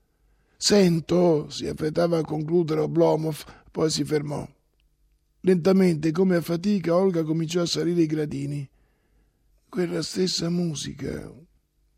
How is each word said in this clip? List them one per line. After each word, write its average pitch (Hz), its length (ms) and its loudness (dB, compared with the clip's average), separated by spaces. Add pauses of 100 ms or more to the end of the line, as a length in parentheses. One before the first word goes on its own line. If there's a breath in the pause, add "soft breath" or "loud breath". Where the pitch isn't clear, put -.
(560)
"Sento", 170 920 2
si - 180 -8
affrettava 156 520 0
a 156 40 0
concludere 156 580 0
Oblomov, 160 640 0 (280 loud breath)
poi 160 180 0
si 151 140 -2
fermò. 147 440 -4 (920)
Lentamente, 180 720 4
come 185 240 2
a 170 60 0
fatica, 170 540 0
Olga 180 280 2
cominciò 160 380 -2
a 175 40 0
salire 165 360 0
i 156 60 4
gradini. 143 640 -4 (1000)
"Quella 175 340 -4
stessa 175 460 -2
musica, 147 840 -6 (680)